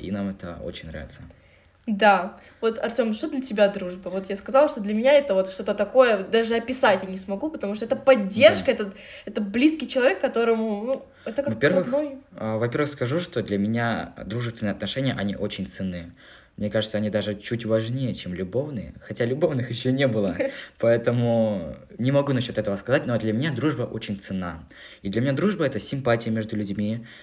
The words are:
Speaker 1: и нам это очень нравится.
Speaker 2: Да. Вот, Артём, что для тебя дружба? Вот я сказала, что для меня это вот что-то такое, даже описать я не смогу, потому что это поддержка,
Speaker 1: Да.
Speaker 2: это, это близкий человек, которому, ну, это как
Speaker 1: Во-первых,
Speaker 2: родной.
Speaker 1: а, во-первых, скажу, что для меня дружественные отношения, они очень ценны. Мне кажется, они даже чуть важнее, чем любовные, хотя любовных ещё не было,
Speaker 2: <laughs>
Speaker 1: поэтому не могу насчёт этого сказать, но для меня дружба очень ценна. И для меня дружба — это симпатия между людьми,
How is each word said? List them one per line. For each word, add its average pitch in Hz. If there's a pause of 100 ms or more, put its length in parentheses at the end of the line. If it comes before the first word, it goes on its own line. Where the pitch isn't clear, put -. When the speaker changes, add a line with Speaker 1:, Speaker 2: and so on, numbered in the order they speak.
Speaker 1:
и 90
нам 101
это 87
очень -
нравится. 76 (680)
Speaker 2:
Да. 202 (240)
Вот, 226
Артём, 226
что 311
для 277
тебя 202
дружба? 185
Вот 190
я 196
сказала, 262
что 285
для 202
меня 247
это 285
вот 190
что-то 208
такое, 208
даже 226
описать 226
я 190
не 190
смогу, 202
потому 202
что 220
это 269
поддержка, 254
Speaker 1:
Да. 254
Speaker 2:
это, 208 (340)
это 214
близкий 247
человек, 262
которому, 226
ну, 269 (200)
это 247
как 220
Speaker 1:
Во-первых, 175
Speaker 2:
родной. 285 (180)
Speaker 1:
а, 110
во-первых, 143
скажу, 139
что 123
для 101
меня 113 (100)
дружественные 110
отношения, 123
они 101
очень 101
ценны. 87 (440)
Мне 104
кажется, 107
они 107
даже 104
чуть 113
важнее, 113
чем -
любовные, 101
хотя -
любовных 135
ещё 123
не 135
было, 101
Speaker 2:
<laughs> -
Speaker 1:
поэтому 117 (240)
не 127
могу 143
насчёт -
этого 104
сказать, 139
но 120
для 110
меня 139
дружба 127
очень 110
ценна. 87 (400)
И 101
для 107
меня 139
дружба — 175
это -
симпатия 120
между 110
людьми, 104 (180)